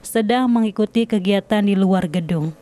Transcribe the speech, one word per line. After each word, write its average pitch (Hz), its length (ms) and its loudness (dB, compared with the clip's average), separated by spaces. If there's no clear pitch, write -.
sedang 240 480 0
mengikuti 226 560 0
kegiatan 202 560 0
di 202 160 2
luar 185 320 2
gedung. 160 520 -4